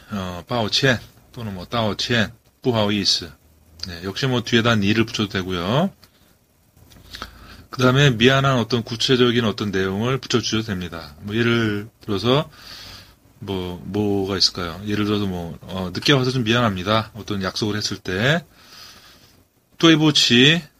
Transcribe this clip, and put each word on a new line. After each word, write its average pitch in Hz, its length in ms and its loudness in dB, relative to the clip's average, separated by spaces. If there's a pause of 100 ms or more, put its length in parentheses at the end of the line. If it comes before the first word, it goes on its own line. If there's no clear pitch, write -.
(120)
어, 92 360 -8
빠오첸 120 520 0 (340)
또는 110 200 -10
뭐 87 120 -10
따오첸, 113 680 0 (300)
뿌하오이스. 104 680 0 (580)
네, 87 180 -14
역시 98 200 -4
뭐 123 160 0
뒤에다 117 340 2
니를 110 300 2
붙여도 107 240 -4
되고요. 92 640 -2 (1800)
그 - 120 -6
다음에 131 300 6
미안한 131 460 4
어떤 113 260 0
구체적인 120 600 2
어떤 104 280 -2
내용을 98 480 -2
붙여주셔도 110 440 -2
됩니다. 85 580 -8
뭐 104 140 -8
예를 113 540 0 (100)
들어서 123 500 0 (880)
뭐, 92 440 -8
뭐가 101 540 -2
있을까요? 87 500 -4
예를 104 160 -2
들어서 104 220 0
뭐, 87 380 -6
어, 92 300 -6
늦게 143 200 2
와서 127 180 2
좀 127 140 -2
미안합니다. 110 680 0
어떤 98 280 -6
약속을 104 320 -4
했을 101 220 -6
때, 127 480 -2 (1300)
또이보치, 156 840 6 (160)